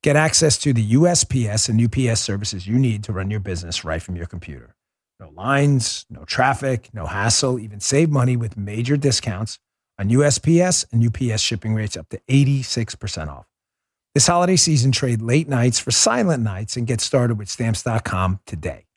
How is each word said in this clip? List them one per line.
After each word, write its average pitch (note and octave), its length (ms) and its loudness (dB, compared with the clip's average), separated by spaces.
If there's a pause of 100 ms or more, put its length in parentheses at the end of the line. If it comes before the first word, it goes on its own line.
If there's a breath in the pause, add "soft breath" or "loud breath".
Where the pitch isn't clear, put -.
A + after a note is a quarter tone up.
Get D3 120 2
access D3+ 440 4
to C#3+ 140 0
the A#2 100 2
U B2+ 260 6
S F3 160 2
P A#2+ 240 -2
S G#2 200 -2
and A2+ 120 4
U A#2 80 4
P B2+ 200 0
S A2+ 120 0
services G2+ 460 -6
you A2+ 120 0
need A2+ 260 0
to - 80 -8
run F#2+ 180 -4
your G#2 100 -4
business F2 440 -8
right E2 180 -6
from F2+ 140 -8
your E2+ 100 -8
computer. C#2+ 500 -16 (420)
No D#2 120 -20
lines, C3 800 0
no - 140 -16
traffic, B2+ 680 0
no F#2+ 140 -10
hassle, A#2 520 0
even G#2+ 220 -14
save D3+ 300 2
money B2+ 260 2
with A#2 220 -4
major A2+ 400 -2
discounts A2+ 600 -2 (380)
on G2+ 140 -2
U C3 140 6
S C#3+ 140 2
P E3 220 4
S F3+ 320 0
and A#2 100 2
U A#2 80 4
P A#2+ 220 -2
S G#2+ 80 -2
shipping A2 320 -2
rates G#2+ 240 -4
up D#2+ 140 -14
to - 180 -12
eighty-six C3 680 2
percent D#2+ 340 -8
off. C#2 160 -18 (680)
This C#3 140 2
holiday F3 300 4
season, C3+ 360 2
trade A#2 300 0
late C#3+ 260 2
nights B2 300 2
for - 120 -6
silent G3+ 520 2
nights G#2+ 340 -6
and A#2+ 100 -4
get A#2 140 -2
started A#2+ 380 0
with G#2 100 -12
stamps A#2 340 -4
dot A2 220 -2
com F#2 400 -2
today. D2+ 420 -10 (100)